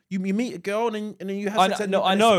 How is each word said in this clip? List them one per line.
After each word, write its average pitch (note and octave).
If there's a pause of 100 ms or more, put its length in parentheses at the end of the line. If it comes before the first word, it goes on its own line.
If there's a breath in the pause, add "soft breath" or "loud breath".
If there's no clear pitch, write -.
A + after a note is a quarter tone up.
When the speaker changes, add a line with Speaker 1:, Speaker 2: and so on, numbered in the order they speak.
Speaker 1:
you, F#3+
you F#3+
meet A#3
a -
girl G#3
and, G#3+
and F#3+
then G3
you G3+
have G#3
Speaker 2:
I F#3+
Speaker 1:
sex G3
Speaker 2:
kn-, G#3
Speaker 1:
and, F#3+
Speaker 2:
no, G3
I F#3
Speaker 1:
and G3+
Speaker 2:
know, A3+
Speaker 1:
it's, -